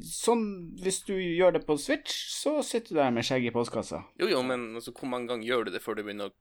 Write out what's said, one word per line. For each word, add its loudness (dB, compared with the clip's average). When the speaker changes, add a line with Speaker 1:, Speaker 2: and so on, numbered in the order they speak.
Speaker 1:
sånn, -2
hvis -2
du -4
gjør 4
det 0
på 2
Switch, -2
så 0
sitter -4
du -2
der 6
med 2
skjegg 2
i -2
postkassa. -2
Speaker 2:
Jo, 2
jo, 4
men -2
altså, -10
hvor -6
mange -2
ganger -4
gjør 4
du -4
det -4
før -4
du -2
begynner -6
å -16